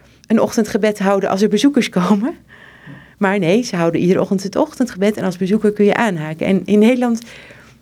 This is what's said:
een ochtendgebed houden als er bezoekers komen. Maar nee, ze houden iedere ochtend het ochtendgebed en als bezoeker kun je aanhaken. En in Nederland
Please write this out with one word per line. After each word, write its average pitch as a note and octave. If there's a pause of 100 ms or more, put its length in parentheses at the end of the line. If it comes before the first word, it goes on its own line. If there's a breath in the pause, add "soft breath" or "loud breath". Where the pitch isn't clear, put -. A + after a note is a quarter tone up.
(260 soft breath)
een A3
ochtendgebed G#3+
houden G3
als F#3+
er G#3+
bezoekers A#3
komen. G#3 (840 loud breath)
Maar G3+
nee, F#3+
ze A#3
houden E3
iedere F3+
ochtend F#3+
het G3
ochtendgebed A3
en A3+
als F#3
bezoeker G#3
kun G#3
je G3+
aanhaken. D#3+
En F#3+
in G3+
Nederland A#3+ (600 loud breath)